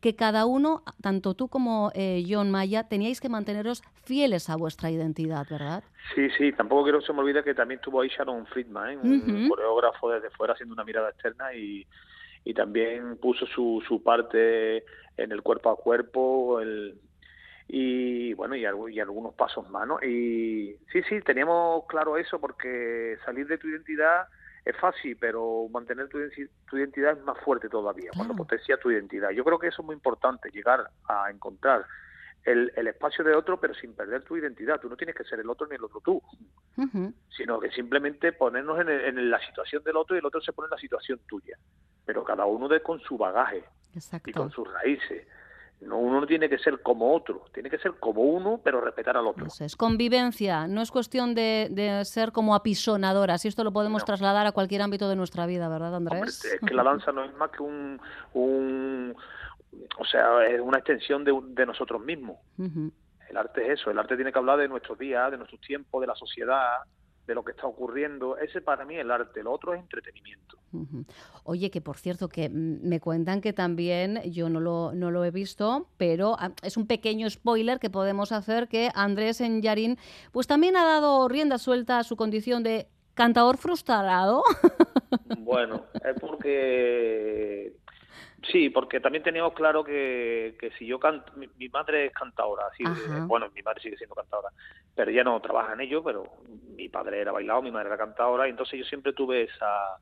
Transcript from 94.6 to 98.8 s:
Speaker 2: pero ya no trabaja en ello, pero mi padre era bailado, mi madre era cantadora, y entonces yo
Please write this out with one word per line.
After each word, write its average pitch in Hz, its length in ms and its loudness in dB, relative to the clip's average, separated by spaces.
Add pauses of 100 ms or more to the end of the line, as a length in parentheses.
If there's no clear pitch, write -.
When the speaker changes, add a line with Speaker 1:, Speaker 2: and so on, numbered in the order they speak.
Speaker 2:
pero 110 160 0
ya 120 120 4
no 120 180 2
trabaja 110 340 -2
en 120 80 -8
ello, 139 200 -4
pero 110 220 -6 (520)
mi 90 120 -14
padre 101 320 -6
era 101 120 -2
bailado, 104 280 0
mi 131 100 -8
madre 107 180 -6
era 104 100 -4
cantadora, 120 480 0
y 131 40 0
entonces 127 280 -8
yo 127 80 -8